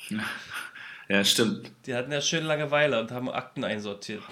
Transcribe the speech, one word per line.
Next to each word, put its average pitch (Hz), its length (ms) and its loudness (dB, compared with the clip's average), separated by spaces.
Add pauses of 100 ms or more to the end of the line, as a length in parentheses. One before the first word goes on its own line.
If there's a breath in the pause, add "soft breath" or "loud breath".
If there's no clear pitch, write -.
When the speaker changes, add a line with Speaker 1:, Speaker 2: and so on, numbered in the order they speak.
Speaker 1:
<laughs> - 160 -2 (840 loud breath)
Ja, 98 140 6
stimmt. - 480 4 (140)
Speaker 2:
Die 131 80 -4
hatten 127 180 -2
ja 143 80 0
schön 160 240 0
Langeweile 147 560 4
und 113 120 -4
haben 123 180 -4
Akten - 340 -4
einsortiert. 104 560 -4 (120)